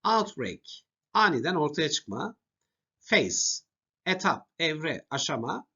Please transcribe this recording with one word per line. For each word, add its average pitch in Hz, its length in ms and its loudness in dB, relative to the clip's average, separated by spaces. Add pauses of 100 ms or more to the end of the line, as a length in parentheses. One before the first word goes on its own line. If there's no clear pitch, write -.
Outbreak, 202 560 0 (520)
aniden 180 420 4
ortaya 160 340 0
çıkma. 143 460 -6 (640)
Phase, - 640 0 (420)
etap, 185 420 -2 (120)
evre, 156 500 -2
aşama. 139 680 -4